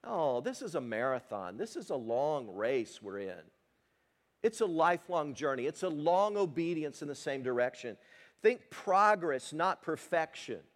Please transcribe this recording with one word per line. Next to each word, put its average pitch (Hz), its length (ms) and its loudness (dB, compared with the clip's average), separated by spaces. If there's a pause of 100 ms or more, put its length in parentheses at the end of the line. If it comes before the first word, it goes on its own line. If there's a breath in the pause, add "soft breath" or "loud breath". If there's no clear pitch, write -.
Oh, 151 380 0
this 240 200 -6
is 190 140 -8
a 156 60 0
marathon. 113 760 -4
This 185 200 -8
is 233 140 -10
a 160 40 -2
long 123 600 -2
race 117 440 0
we're 101 200 -8
in. 90 280 -10 (920)
It's 220 180 0
a 220 60 2
lifelong 165 680 2
journey. 135 320 -2
It's 165 180 -4
a 185 40 0
long 175 480 2
obedience 165 640 -2
in 151 60 -8
the 143 80 -6
same 135 300 -6
direction. 123 520 0 (460 loud breath)
Think 233 280 4
progress, 185 840 4
not 165 300 0
perfection. 156 920 -2